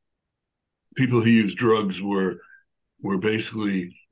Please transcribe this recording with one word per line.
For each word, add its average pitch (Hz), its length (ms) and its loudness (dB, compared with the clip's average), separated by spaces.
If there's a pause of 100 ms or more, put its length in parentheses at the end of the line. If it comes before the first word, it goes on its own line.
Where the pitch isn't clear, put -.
(960)
people 123 260 2
who 110 80 2
use 107 240 4
drugs 104 480 0
were, 95 360 -2 (640)
were 98 180 -4
basically 104 760 -4 (160)